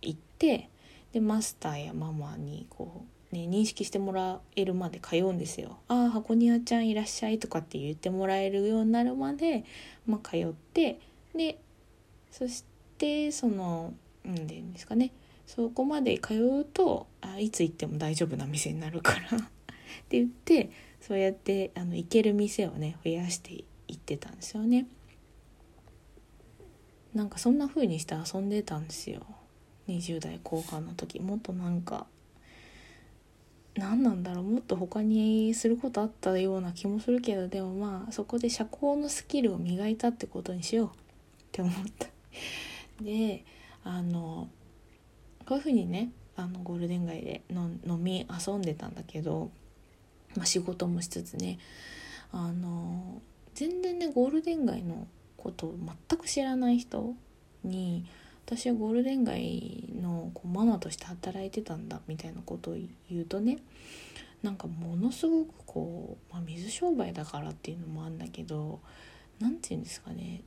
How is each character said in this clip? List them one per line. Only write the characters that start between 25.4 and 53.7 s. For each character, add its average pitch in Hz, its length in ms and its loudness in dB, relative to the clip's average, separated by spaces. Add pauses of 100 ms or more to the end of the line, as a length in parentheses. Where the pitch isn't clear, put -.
な 214 100 2
ん 202 60 -4
か - 80 -10
そ 240 120 4
ん 285 80 6
な 285 100 2
風 277 180 2
に 160 120 0
し 156 60 -6
て - 100 -6
遊 165 260 -4
ん 196 80 0
で 208 140 0
た 170 160 -4
ん 156 80 -6
で 156 40 -12
す - 200 -10
よ。 - 140 -10 (600)
二 175 140 -2
十 170 200 -4
代 165 220 -8
後 160 180 -2
半 165 260 -6
の 170 80 -10
時。 170 260 -10
も 196 160 -2
っ 220 40 -2
と 190 120 -8
な 180 160 -2
ん 175 140 0
か、 - 240 -6 (1700)
何 208 280 4
な 240 80 8
ん 180 120 0
だ 180 120 -2
ろ 180 80 -2
う、 - 20 -2
も 220 140 2
っ - 20 2
と - 160 0
他 185 260 -2
に 220 520 6
す 226 140 2
る 233 80 6
こ 254 140 -2
と 208 120 0
あ - 20 2
っ 220 60 -2 (100)
た 190 160 2
よ 190 220 2
う - 20 0
な 175 120 -4
気 175 160 -6
も 208 120 0
す 247 100 0
る 247 100 6
け 220 160 0
ど、 185 120 -2
で 190 140 -2
も 185 120 -4
ま 196 340 -4
あ、 220 40 -10
そ 208 120 -4
こ 240 140 -2
で 240 120 2
社 226 200 -2
交 285 300 2
の 294 80 -2
ス - 180 -6
キ 285 140 0
ル 214 140 4
を 175 40 -4
磨 175 300 0
い 220 80 2
た 240 120 2
っ 240 40 2
て - 140 -6
こ 185 160 -8
と 180 100 -6
に 180 100 -6
し - 140 0
よ 226 100 4
う - 20 -4
っ - 20 -6 (600)
て 185 100 -4
思 180 80 4
っ 180 40 0 (240)
た。 - 100 -6 (920)
で、 214 420 0 (400)
あ 180 180 -4
の、 170 460 -2 (1000)
こ 262 80 0
う - 0 -
い - 20 2
う - 40 0
風 285 120 0
に 196 140 4
ね、 196 240 0 (260)
あ 185 100 -6
の、 185 140 -8
ゴ 175 140 -6
ー 175 60 -4
ル 175 80 -2
デ 175 100 0
ン 175 80 0
街 165 160 -6
で - 280 -8
の-、 175 200 -2 (160)
飲 170 160 0
み 185 260 -2
遊 180 280 -4
ん 202 40 0
で 160 140 0
た - 140 -10
ん - 60 -12
だ - 120 -12
け 156 160 -8
ど、 160 280 -2 (840)
ま 185 60 0
あ、 170 40 0
仕 - 120 2
事 175 280 -2
も 175 140 0
し 175 80 -6
つ 170 140 -8
つ - 160 -10
ね、 180 200 -4 (760)
あ 170 200 -4
の、 175 720 -6 (320)
全 359 280 -2